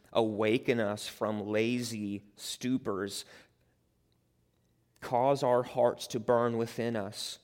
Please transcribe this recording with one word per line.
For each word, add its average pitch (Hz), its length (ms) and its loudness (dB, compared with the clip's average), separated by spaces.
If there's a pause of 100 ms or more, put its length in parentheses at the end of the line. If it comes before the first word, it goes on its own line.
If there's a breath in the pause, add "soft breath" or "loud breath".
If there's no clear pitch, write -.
(120)
awaken 110 680 2
us 104 260 -2
from 104 400 -4
lazy 110 800 -2 (100)
stupors, 107 880 -4 (1800 loud breath)
cause 131 420 2
our 123 200 4
hearts 120 440 2
to 123 140 -4
burn 117 380 2
within 117 360 -2
us 104 500 -8